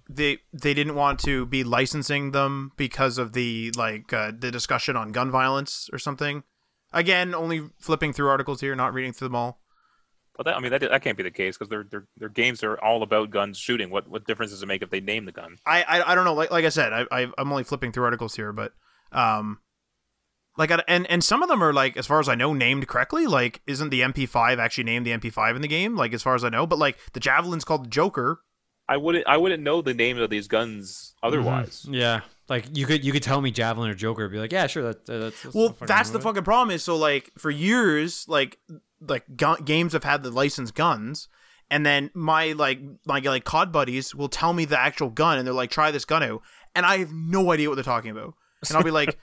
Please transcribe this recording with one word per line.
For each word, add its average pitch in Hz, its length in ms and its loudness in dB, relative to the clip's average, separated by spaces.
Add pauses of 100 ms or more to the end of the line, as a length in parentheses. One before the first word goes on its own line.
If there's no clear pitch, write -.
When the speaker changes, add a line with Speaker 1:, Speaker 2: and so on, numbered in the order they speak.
Speaker 1:
they, 143 300 -2 (140)
they 147 200 0
didn't 147 220 -2
want 143 240 2
to 135 280 0
be 131 180 -2
licensing 135 680 0
them 139 460 -2
because 131 420 -2
of 117 140 -4
the, 117 440 -4
like, 113 360 -4
uh, 107 260 -2
the 123 140 -6
discussion 123 440 -2
on 110 140 -4
gun 127 220 -2
violence 135 600 0
or 135 60 -8
something. 143 460 -6 (480)
Again, 180 420 2
only 165 420 -4
flipping 156 360 -2
through 143 160 0
articles 135 320 0
here, 139 160 -4
not 127 180 -2
reading 127 180 -6
through 131 160 -10
them 127 60 -4
all. 120 260 -4 (760)
Speaker 2:
But 131 100 -8
that, 165 100 0
I 127 40 -4
mean, 123 100 -4
that, 135 100 2
that 135 220 2
can't 107 140 -2
be 95 80 -4
the 90 80 -6
case, 92 240 -4
'cause 104 120 -12
their, 107 160 -6
their, 101 220 -14 (100)
their 107 120 -12
games 117 340 0
are 110 200 -2
all 113 200 2
about 107 280 2
guns 101 280 -2
shooting. 110 320 -2
What, 95 180 -4
what 110 200 -10
difference 110 240 -4
does 95 100 -12
it 101 40 -8
make 98 160 -4
if 92 80 -8
they 95 100 -4
name 104 240 -4
the 90 80 -12
gun? 85 240 -16 (100)
Speaker 1:
I, 170 160 4
I, 170 300 2
I - 20 6
don't 180 100 6
know. 170 100 4
Like, 156 180 0
like 170 120 4
I 160 60 4
said, 135 220 2
I, 117 180 0
I, 123 120 0 (140)
I'm 139 140 -2
only 139 140 -2
flipping 131 260 -4
through 123 140 0
articles 117 320 -2
here, 110 160 -8
but, 104 220 -8 (360)
um, 107 480 2 (1000)
like, 156 140 2
I, 170 160 4
and, 175 240 4
and 175 140 4
some 254 180 4
of 359 60 4
them 262 160 4
are, 156 80 6
like, 135 240 2
as 131 100 -4
far 151 140 4
as 139 80 2
I 127 80 4
know, 135 180 2
named 135 320 2
correctly. 302 400 0
Like, 123 400 2
isn't 143 240 -4
the 127 140 2
M 131 80 0
P 139 120 -2
five 120 360 2
actually 117 240 -2
named 117 200 -2
the 120 80 -2
M 117 80 -2
P 117 100 -6
five 113 260 0
in 139 60 -4
the 151 60 -4
game? 185 280 -2
Like, 123 180 0
as 113 80 -6
far 127 140 4
as 120 80 -2
I 120 40 0
know, 117 160 0
but, 160 140 0
like, 143 180 2 (160)
the - 80 -12
Javelin's 160 440 0
called 135 260 -2
Joker. 147 500 0 (480)
Speaker 2:
I 135 100 2
wouldn't, 170 280 0
I 139 120 8
wouldn't 175 240 2
know 147 200 2
the 135 120 0
name 120 240 0
of 113 120 0
these 104 160 -2
guns 110 760 -4
otherwise. 123 600 -2
Speaker 3:
Mm-hmm. 143 100 -8
Yeah, 117 260 2 (300)
like, 131 260 -4
you 139 100 -2
could, 151 180 2
you 135 80 0
could 139 100 0
tell 135 180 2
me 135 100 0
Javelin 113 380 -2
or 107 60 -4
Joker, 107 340 -4
be 101 100 -6
like, 110 140 -6
"Yeah, 180 140 2
sure, 139 160 -6
that, 117 260 -6
uh, 113 120 -6
that's, 110 220 -8
that's 131 120 -14
Speaker 1:
Well, 226 140 6
Speaker 3:
not - 100 -8
fucking - 80 -10
Speaker 1:
that's 220 240 4
the 226 80 -2
Speaker 3:
right." 175 60 -4
Speaker 1:
fucking 202 200 -2
problem 220 300 4
is, 160 100 -6
so, 170 120 0
like, 147 420 0
for 156 120 -4
years, 170 800 2
like, 139 300 0 (420)
like, 143 240 -4 (120)
gu-, 156 280 2
games 160 300 2
have 151 100 -2
had 143 180 2
the 131 80 -6
licensed 131 440 -2
guns, 143 540 -2 (420)
and 147 160 2
then 143 260 2
my, 160 400 0
like, 139 280 0 (260)
my, 139 140 0
like, 131 240 0
cod 170 280 0
buddies 131 420 -2
will 139 140 -4
tell 165 240 0
me 170 140 0
the 143 120 2
actual 139 300 0
gun, 147 300 2
and 127 80 -2
they're 127 80 -2
like, 127 160 -2
"Try 156 200 2
this 147 140 -4
gun 156 180 0
out," 110 200 -4 (320)
and 175 100 2
I 190 140 4
have 175 140 -4
no 170 400 2
idea 151 180 2
what 139 60 -2
they're 135 80 -4
talking 117 260 -2
about. 107 240 -12 (340)
And 156 80 0
I'll 170 80 8
be 165 60 2
like, 156 320 2